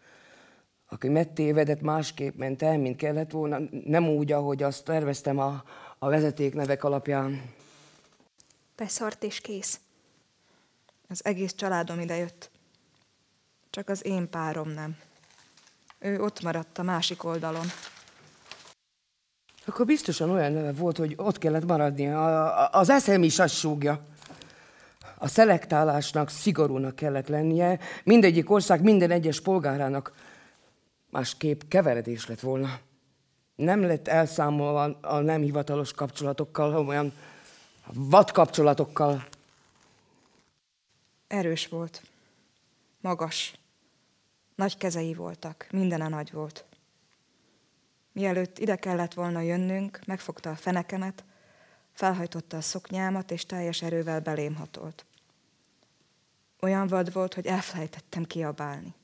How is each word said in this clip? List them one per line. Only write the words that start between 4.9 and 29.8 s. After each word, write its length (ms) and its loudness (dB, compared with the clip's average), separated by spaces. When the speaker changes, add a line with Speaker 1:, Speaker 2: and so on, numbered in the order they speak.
Speaker 1:
a, 240 -2
a 120 -2
vezetéknevek 760 0
alapján. 580 -2
Speaker 2:
Beszart 480 -6
és 160 -8
kész. 400 -8
Speaker 3:
Az 160 -8
egész 280 -2
családom 460 -4
idejött. 500 -8
Csak 200 -8
az 160 -4
én 240 -2
párom 400 -6
nem. 280 -10
Ő 220 -4
ott 200 -4
maradt 360 -4
a 60 -4
másik 400 -2
oldalon. 420 -4
Speaker 1:
Akkor 200 -2
biztosan 440 0
olyan 220 2
neve 200 -2
volt, 260 -2
hogy 200 -2
ott 200 0
kellett 280 0
maradnia. 600 2
A, 380 2
a, 80 4
az 180 8
eszem 340 6
is 160 4
azt 160 4
súgja. 500 -2
A 100 -4
szelektálásnak 1000 4
szigorúnak 680 0
kellett 320 -4
lennie, 520 2
mindegyik 460 8
ország 320 6
minden 300 8
egyes 300 2
polgárának. 720 0